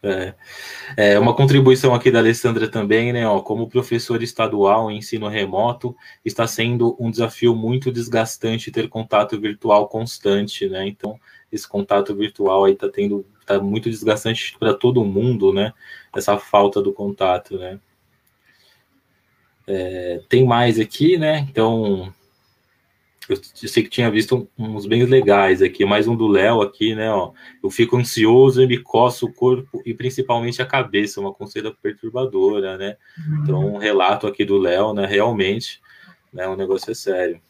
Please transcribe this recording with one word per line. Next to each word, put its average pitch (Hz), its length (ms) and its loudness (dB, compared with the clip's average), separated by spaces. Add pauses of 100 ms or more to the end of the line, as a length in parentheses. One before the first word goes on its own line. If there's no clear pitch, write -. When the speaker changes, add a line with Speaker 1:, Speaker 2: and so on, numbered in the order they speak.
Speaker 1:
É. 95 300 -4 (640)
É, 104 220 6
uma 117 160 2
contribuição 135 580 6
aqui 120 160 4
da 117 80 4
Alessandra 113 500 2
também, 110 460 0
né, 117 140 -2
ó, 104 120 2
como 113 300 -6
professor 117 540 -2
estadual 107 680 0
em 107 80 -8
ensino 107 300 -8
remoto, 107 680 -4 (300)
está 117 220 -2
sendo 117 520 0
um 117 120 -4
desafio 117 440 0
muito 127 360 -4
desgastante 113 800 -4
ter 113 180 -4
contato 107 500 -2
virtual 104 480 0
constante, 101 800 -4
né? 95 200 -6
Então, 107 320 -10 (320)
esse - 160 -10
contato 101 480 -2
virtual 98 500 0
aí 98 100 6
tá 101 140 -4
tendo, 101 340 -4 (220)
tá 98 140 0
muito 107 320 -4
desgastante 110 680 -4
pra 110 160 2
todo 123 320 2
mundo, 98 480 2
né? 101 180 0 (440)
Essa 101 240 0
falta 101 420 2
do 101 100 0
contato, 98 680 -4
né? 92 200 -12 (1900)
É, 90 600 -6
tem 127 180 4
mais 120 340 2
aqui, 151 380 2
né? 151 320 0
Então, 107 640 -2 (1160)
eu, 98 80 -2 (260)
eu 107 60 -10
sei 113 140 2
que - 60 -6
tinha 120 200 0
visto 107 480 -2
uns 110 280 -8
bem 113 200 2
legais 101 560 4
aqui, 95 240 0
mais 107 220 2
um 117 80 0
do 113 120 0
Léo 104 340 4
aqui, 107 340 -2
né, 110 160 -4
ó. 92 200 -2 (320)
"Eu 98 60 -2
fico 117 260 0
ansioso 123 680 6
e 131 60 6
me 123 120 0
coço 120 480 0
o - 60 -8
corpo 127 520 -2
e 117 80 -8
principalmente 120 680 -4
a 127 40 -4
cabeça", 104 560 -4
uma 98 120 -8
coceira 104 380 -12
perturbadora, 104 1080 -4
né? 104 200 -10 (200)
Speaker 2:
Uhum. 151 260 -6
Speaker 1:
Então, 101 320 -2
um - 20 -10
relato 101 500 0
aqui 101 160 -2
do 98 140 0
Léo, 95 360 0
né, 101 120 -2
realmente, 101 720 -2 (540)
né, 90 140 -8
o 95 100 -6
negócio 95 340 -4
é 110 40 -6
sério. 90 440 -4 (100)